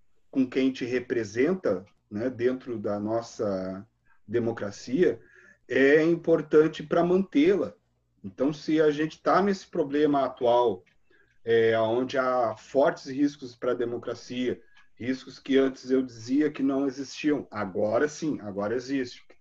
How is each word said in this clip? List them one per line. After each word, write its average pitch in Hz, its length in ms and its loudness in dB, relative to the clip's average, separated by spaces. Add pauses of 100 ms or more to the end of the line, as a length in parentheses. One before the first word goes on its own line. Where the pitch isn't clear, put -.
(300)
com 131 160 0
quem 131 240 0
te 131 140 -8
representa, 120 1000 -2 (260)
né, 107 200 -4
dentro 123 480 -2
da 104 220 -4
nossa 104 880 -4 (420)
democracia, 117 920 -2 (480)
é 139 340 6
importante 160 800 2
pra 165 220 0
mantê-la. 185 720 2 (500)
Então, 127 280 -2
se 156 280 -2
a 151 100 6
gente 156 320 -4
tá 151 200 4
nesse 196 240 -2
problema 143 580 2
atual, 120 600 2 (600)
é, 113 340 4
onde 123 400 0
há 127 380 0
fortes 156 500 0
riscos 135 480 -4
pra 123 200 -2
democracia, 120 840 -6 (340)
riscos 131 440 -8
que 135 200 2
antes 131 320 0
eu 131 120 2
dizia 127 480 -2
que 135 120 -8
não 135 240 0
existiam, 139 640 -4
agora 107 580 -2
sim, 151 320 -6
agora 101 340 -4
existe. 131 480 -6
O - 60 -20
que - 120 -20